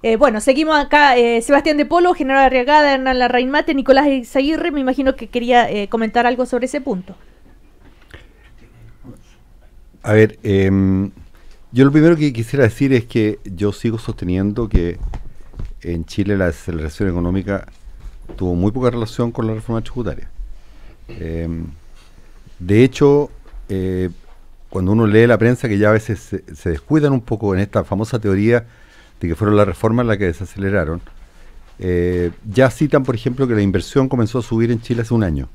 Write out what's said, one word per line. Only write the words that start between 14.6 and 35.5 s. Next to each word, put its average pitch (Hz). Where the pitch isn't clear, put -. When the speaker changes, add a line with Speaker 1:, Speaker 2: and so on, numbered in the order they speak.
Speaker 2:
que 87
en 85
Chile 101
la 92
desaceleración 82
económica 90
tuvo 90
muy 92
poca 127
relación 117
con 117
la 110
reforma 113
tributaria. -
Em, 82
de 101
hecho, 143
eh, 92
cuando 95
uno 113
lee 110
la 117
prensa, 123
que 104
ya 104
a 107
veces 110
se, -
se -
descuidan 139
un 120
poco 104
en 92
esta 101
famosa 110
teoría 110
de 87
que 82
fueron 104
las 104
reformas 110
las 107
que 101
desaceleraron, 90
eh, 90
ya 127
citan, 139
por 127
ejemplo, 127
que 120
la 104
inversión 101
comenzó 120
a -
subir 117
en 113
Chile 117
hace 113
un 113
año. 73